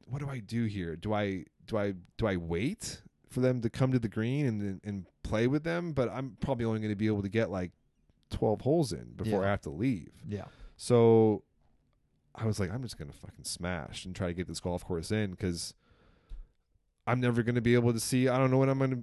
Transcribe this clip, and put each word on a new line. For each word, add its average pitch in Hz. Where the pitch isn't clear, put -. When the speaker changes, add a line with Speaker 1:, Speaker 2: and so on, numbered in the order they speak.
Speaker 1:
what 135
do 139
I 135
do 113
here? 90
Do 101
I, 101
do 113
I, 104
do 113
I 95
wait 85
for -
them 127
to 113
come 131
to 127
the 113
green 127
and, 107
and, 98
and 101
play 113
with 147
them?" 170
But 127
I'm 123
probably 120
only 110
gonna 107
be 107
able 104
to 101
get, 110
like, 90
twelve 107
holes 135
in 58
before 98
Speaker 2:
Yeah. 98
Speaker 1:
I -
have -
to -
leave. 98
Speaker 2:
Yeah. 101
Speaker 1:
So 113
I 110
was 107
like, 92
"I'm 127
just 120
gonna 71
fucking -
smash 87
and 92
try 92
to 87
get 87
this 82
golf 90
course 85
in, 107
'cause 87
I'm 123
never 120
gonna 120
be 120
able 120
to 113
see, 127
I 123
don't 131
know 131
when 135
I'm 135
gonna, 131